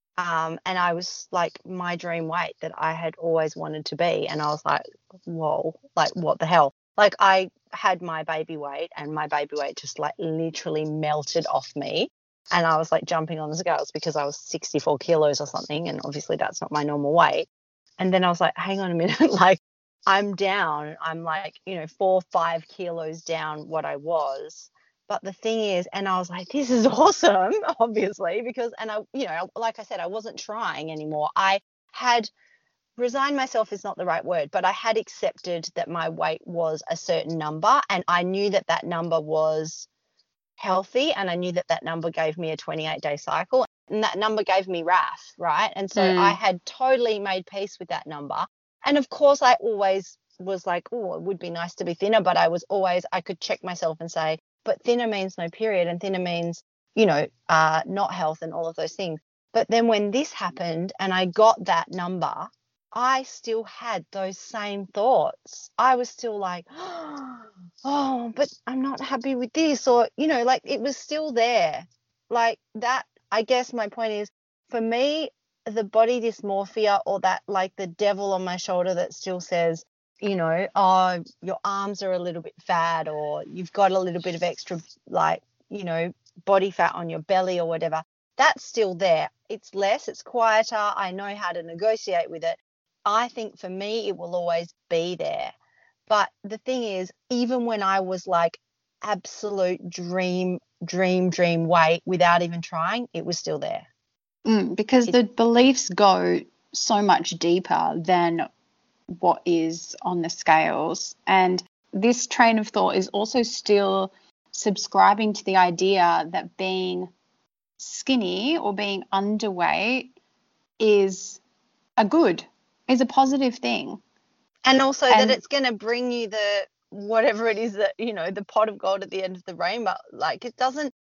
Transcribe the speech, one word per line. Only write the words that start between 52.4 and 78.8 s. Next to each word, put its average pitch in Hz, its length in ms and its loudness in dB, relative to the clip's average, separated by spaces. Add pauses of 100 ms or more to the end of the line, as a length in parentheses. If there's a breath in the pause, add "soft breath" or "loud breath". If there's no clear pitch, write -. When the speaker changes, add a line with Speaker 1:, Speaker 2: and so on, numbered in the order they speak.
Speaker 1:
was 170 200 -4
always, 185 440 0
I 185 80 -2
could 175 200 -10
check - 240 -6
myself 170 360 -4
and 165 100 -10
say, 160 280 -2 (260)
"But - 180 -2
thinner 240 240 2
means 196 320 -4
no 170 100 -4
period, 190 400 0
and 175 120 -6
thinner 196 200 -4
means, 170 420 -4 (320)
you 214 120 6
know, 147 200 2 (220)
uh, 160 380 4
not 196 260 -2
health 160 300 -4
and 165 120 -10
all 165 140 -4
of 165 80 -10
those 160 180 -6
things." 170 240 -6 (340)
But 226 160 2
then 233 200 4
when 208 220 2
this 262 220 -2
happened 175 680 -6
and 190 120 -2
I 185 140 2
got 214 400 4
that 170 240 0
number, 175 580 -6 (460)
I 262 300 0
still 226 400 -6
had 196 480 -8
those 190 260 -6
same 202 480 -8
thoughts. 202 920 0
I 254 180 6
was 240 140 -2
still 220 280 -8
like, 180 320 -6
<gasps> 285 60 -20 (1080 loud breath)
"Oh, 269 500 -2
but 285 180 0 (140)
I'm 262 160 -2
not 269 180 -4
happy 262 340 -2
with 247 180 -4
this," 302 360 2
or, 240 280 6
you 285 100 0
know, 277 180 2
like, 247 200 2
it 254 160 -2
was 262 160 -4
still 302 360 -6
there. 208 540 2 (440)
Like, 233 280 2 (180)
that, 247 280 -2 (260)
I 220 120 2
guess 247 300 0
my 220 160 -4
point 220 240 -4
is, 208 180 -6 (400)
for 233 100 -2
me, 262 500 0 (360)
the 220 180 -2
body 226 360 4
dysmorphia 202 840 0
or 190 140 -2
that, 185 260 0
like, 190 300 -2
the 190 100 -8
devil 196 460 -2
on 185 120 -2
my 180 120 -4
shoulder 180 380 -2